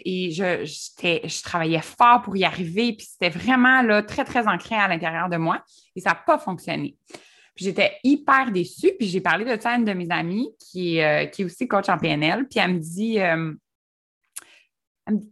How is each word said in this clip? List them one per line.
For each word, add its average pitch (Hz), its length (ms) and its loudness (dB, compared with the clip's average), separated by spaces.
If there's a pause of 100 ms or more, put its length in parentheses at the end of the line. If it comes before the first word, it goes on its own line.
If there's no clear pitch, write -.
et 185 280 -2
je, 175 340 -2
j'étais, - 600 -4
je - 160 -8
travaillais 165 380 -2
fort 240 420 4
pour 196 120 -6
y 190 80 2
arriver, 180 500 0
puis - 120 -16
c'était - 240 -2
vraiment, 247 540 4
là, 214 180 4
très, 233 240 -6
très 240 220 0
ancré 185 280 -2
à 202 120 2
l'intérieur 165 420 -2
de 175 80 -2
moi 165 240 0 (340)
et 185 60 -10
ça 196 100 2
a 165 40 0
pas - 240 0
fonctionné. 156 560 -6 (600)
Puis 180 100 -10
j'étais 190 380 0
hyper 269 480 2
déçue, 190 460 0
puis 214 100 -2
j'ai 180 140 -2
parlé 180 240 0
de 233 160 -2
ça 240 100 -2
à 240 40 0
une 240 100 0
de 208 80 0
mes 175 160 -6
amies 175 500 -4
qui 170 380 -4
est, 151 280 2
euh, - 20 -
qui - 160 -6
est - 20 0
aussi 180 220 -6
coach 196 200 0
en 175 120 2
P - 80 -2
N 151 160 0
L, 202 260 0
puis 226 100 -2
elle 180 140 2
me 175 60 0
dit, 202 400 -2
euh, 165 340 0 (1500)
elle 214 100 -2
me 202 40 -2
dit, « - 120 -12